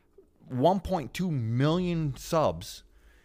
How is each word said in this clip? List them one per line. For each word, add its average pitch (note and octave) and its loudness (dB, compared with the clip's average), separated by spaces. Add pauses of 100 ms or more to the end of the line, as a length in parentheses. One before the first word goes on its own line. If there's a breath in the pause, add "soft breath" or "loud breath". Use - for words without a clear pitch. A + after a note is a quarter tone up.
(480 soft breath)
one D#3+ 2
point F3+ -4
two F#3 -2
million D3+ 0
subs G#2 -2 (420 soft breath)